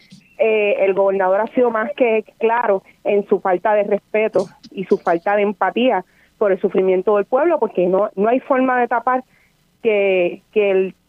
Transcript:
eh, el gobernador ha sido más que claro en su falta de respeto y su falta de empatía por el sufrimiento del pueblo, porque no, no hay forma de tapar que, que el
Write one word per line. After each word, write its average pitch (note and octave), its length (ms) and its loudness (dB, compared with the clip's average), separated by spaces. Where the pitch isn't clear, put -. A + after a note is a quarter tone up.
eh, G#3+ 380 0
el G3 80 0
gobernador G3 460 0
ha A3+ 80 -4
sido B3 220 0
más A3 260 -4
que A3 280 0
claro A3+ 460 0
en G3+ 260 -2
su F#3+ 120 2
falta F#3+ 340 0
de G#3 80 2
respeto G#3 640 -2
y F#3+ 140 -10
su G3+ 120 0
falta F#3 380 -2
de G#3 80 0
empatía G3+ 600 -2
por G3+ 140 2
el F#3 80 -2
sufrimiento F#3 560 0
del G3+ 100 0
pueblo, D4+ 320 0
porque F#3+ 280 -2
no, F#3+ 300 0
no G3+ 120 0
hay B3+ 120 0
forma B3+ 400 0
de A#3+ 80 0
tapar B3+ 360 -2
que, F#3+ 600 0
que G#3 180 2
el F#3+ 240 0